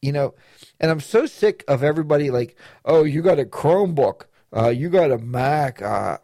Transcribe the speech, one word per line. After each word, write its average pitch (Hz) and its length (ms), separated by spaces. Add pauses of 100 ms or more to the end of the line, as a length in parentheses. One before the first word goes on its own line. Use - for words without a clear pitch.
you 139 120
know, 139 220 (440)
and 160 140
I'm 156 80
so 233 260
sick - 400
of 135 160
everybody 151 480
like, 120 260 (280)
"Oh, 160 180
you 151 200
got 170 180
a 127 40
Chromebook, 156 840 (300)
uh, 113 120
you 123 200
got 170 220
a 120 80
Mac, 127 640
uh, 101 420